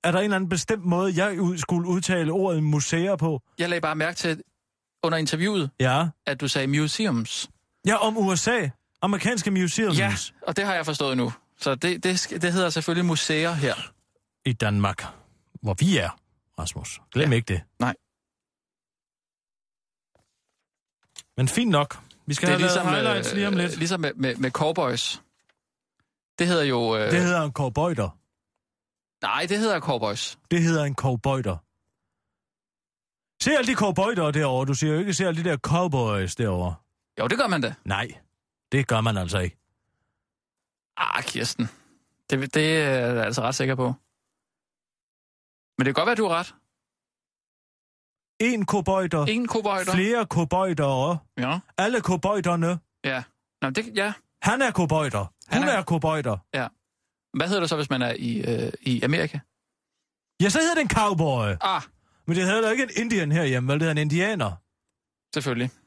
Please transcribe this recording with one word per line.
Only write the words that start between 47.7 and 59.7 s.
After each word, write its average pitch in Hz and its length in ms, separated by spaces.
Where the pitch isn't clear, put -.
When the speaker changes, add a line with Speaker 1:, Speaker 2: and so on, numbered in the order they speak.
Speaker 1:
En 226 260
cowboyder. 185 600
Speaker 2:
En 226 220
cowboyder. 196 440
Speaker 1:
Flere 208 320
cowboydere. 165 920
Speaker 2:
Ja. 135 200
Speaker 1:
Alle 220 220
cowboyderne. 175 800
Speaker 2:
Ja. 131 180
Nå, 135 80
det, 220 260
ja. 202 160
Speaker 1:
Han 240 200
er 247 100
cowboyder. 147 600
Speaker 2:
Han 262 140
Speaker 1:
Hun 294 60
Speaker 2:
er 269 40
Speaker 1:
er 196 100
cowboyder. 156 540
Speaker 2:
Ja. 127 140
Hvad 151 120
hedder 196 120
det 170 80
så, 160 80
hvis 147 140
man 127 120
er 120 160
i, 117 200
øh, 117 420
i 123 220
Amerika? 151 360